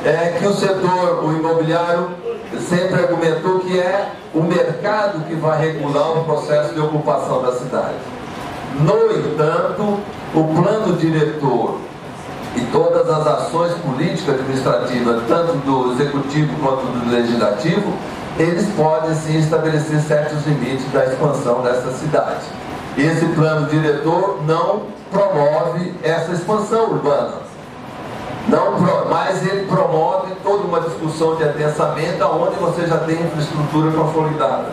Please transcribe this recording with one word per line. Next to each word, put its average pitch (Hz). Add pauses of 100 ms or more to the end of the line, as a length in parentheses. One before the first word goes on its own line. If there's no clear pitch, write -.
é 170
que 196
o 202
setor, 185
o 156
imobiliário, 165 (580)
sempre 180
argumentou 175
que 180
é 190 (220)
o 160
mercado 175
que 165
vai 156
regular 147
o 156
processo 151
de 156
ocupação 151
da 123
cidade. - (840)
No 208
entanto, 175 (360)
o 156 (120)
plano 196
diretor 143 (760)
e 120
todas 160
as 151
ações 165
políticas 143
administrativas, 123
tanto 170 (120)
do 131
executivo 143
quanto 131
do 120
legislativo, 120 (440)
eles 170
podem 160
sim 156
estabelecer 156
certos 147
limites 135
da 135
expansão 127
dessa 123
cidade. - (520)
Esse 160
plano 151
diretor 156
não 175 (280)
promove 151
essa 165
expansão 214
urbana. 139 (1000)
Não 202
pro-, -
mas 190
ele 196
promove 180 (100)
toda 202
uma 170
discussão 160
de 160
adensamento 151
aonde 190
você 170
já 156
tem 165
infraestrutura 156
consolidada. 151